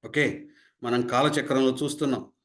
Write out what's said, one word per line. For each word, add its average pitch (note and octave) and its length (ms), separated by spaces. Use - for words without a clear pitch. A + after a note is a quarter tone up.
ఓకే, D3 220
మనం B2 200
కాలచక్రంలో C3 720
చూస్తున్నాం C#3 420